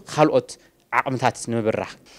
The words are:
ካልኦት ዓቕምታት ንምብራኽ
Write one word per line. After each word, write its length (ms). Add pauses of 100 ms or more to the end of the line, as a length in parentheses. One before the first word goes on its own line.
ካልኦት 440 (420)
ዓቕምታት 440 (120)
ንምብራኽ 440 (260)